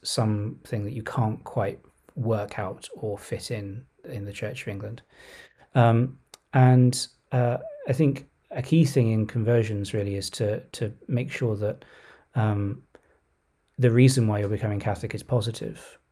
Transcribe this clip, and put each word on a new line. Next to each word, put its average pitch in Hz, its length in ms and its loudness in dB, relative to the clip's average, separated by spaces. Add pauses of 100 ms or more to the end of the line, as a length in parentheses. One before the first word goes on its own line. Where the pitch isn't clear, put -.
something 107 840 -4
that 104 80 -8
you 107 100 -8
can't - 420 -4
quite - 360 -4 (360)
work 110 440 -4
out - 340 -10
or 104 240 -8
fit - 320 -10
in, 104 340 -10 (200)
in 107 200 -10
the 101 80 -10
Church 107 300 -8
of - 60 -12
England. 107 340 -10 (720)
Um, 117 440 4 (340)
and, 127 560 6 (240)
uh, 123 260 0 (300)
I - 40 0
think 139 360 0 (220)
a 131 120 -6
key 160 220 4
thing 127 260 2
in 110 160 2
conversions 110 680 0
really 101 200 -2
is 98 160 -8
to, 107 300 -2 (120)
to 110 200 -6 (160)
make 131 240 -2
sure 113 240 -2
that, 104 280 -4 (500)
um, 104 480 0 (920)
the 123 140 4
reason 123 380 6
why 104 100 0
you're 104 100 0
becoming 104 300 -2
Catholic 104 380 -4
is 104 80 -12
positive. 113 760 -6 (140)